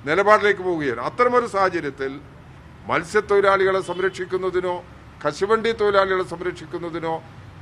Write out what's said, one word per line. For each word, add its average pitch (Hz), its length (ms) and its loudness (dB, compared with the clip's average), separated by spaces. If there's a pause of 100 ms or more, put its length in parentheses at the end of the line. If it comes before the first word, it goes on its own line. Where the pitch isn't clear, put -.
നിലപാടിലേക്ക് 202 540 4
പോവുകയാണ്. 151 400 -2
അത്തരമൊരു 240 460 2
സാഹചര്യത്തിൽ 143 720 -2 (680)
മത്സ്യത്തൊഴിലാളികളെ 190 920 2
സംരക്ഷിക്കുന്നതിനോ 180 1040 -4 (440)
കശുവണ്ടി 220 440 0
തൊഴിലാളികളെ 196 520 2
സംരക്ഷിക്കുന്നതിനോ 165 1000 -8 (400)